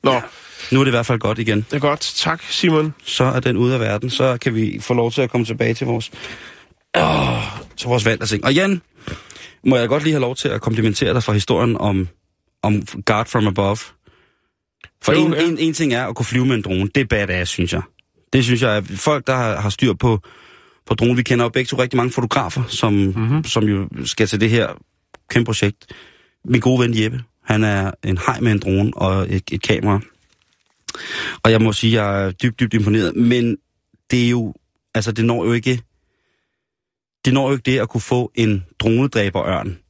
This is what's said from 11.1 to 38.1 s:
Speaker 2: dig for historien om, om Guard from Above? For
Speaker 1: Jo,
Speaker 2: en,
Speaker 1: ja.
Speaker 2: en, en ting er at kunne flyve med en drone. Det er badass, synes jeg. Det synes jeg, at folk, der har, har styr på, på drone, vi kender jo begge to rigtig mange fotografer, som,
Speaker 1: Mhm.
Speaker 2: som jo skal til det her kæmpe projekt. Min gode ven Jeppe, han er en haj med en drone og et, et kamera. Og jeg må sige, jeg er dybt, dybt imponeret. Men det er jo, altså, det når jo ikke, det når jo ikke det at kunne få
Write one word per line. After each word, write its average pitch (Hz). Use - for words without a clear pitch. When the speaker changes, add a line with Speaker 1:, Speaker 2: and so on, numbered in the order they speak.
Speaker 2:
dig 123
for 110
historien 113
om, 95
om 104
Guard 110
from 107
Above? 98
For -
Speaker 1:
Jo, 156
Speaker 2:
en, 165
Speaker 1:
ja. 151
Speaker 2:
en, 165
en 160
ting 143
er 123
at 110
kunne 120
flyve 123
med 131
en 107
drone. 95
Det 139
er 120
badass, 92
synes 85
jeg. 85
Det 131
synes 120
jeg, 123
at 104
folk, 143
der 131
har, 113
har 104
styr 101
på, 113
på -
drone, 120
vi 120
kender 120
jo 113
begge 127
to -
rigtig 127
mange 123
fotografer, 120
som, 110
Speaker 1:
Mhm. 110
Speaker 2:
som 113
jo 98
skal -
til 101
det 113
her 113
kæmpe 117
projekt. 104
Min 123
gode 127
ven 117
Jeppe, 120
han 110
er 98
en 92
haj -
med 120
en 101
drone 98
og 95
et, 95
et 101
kamera. 104
Og 113
jeg 113
må 110
sige, 113
jeg 98
er 95
dybt, 113
dybt 113
imponeret. 104
Men 120
det 120
er 120
jo, 120
altså, 110
det 113
når 117
jo 113
ikke, 120
det 131
når 135
jo 135
ikke 127
det 131
at 104
kunne 113
få 123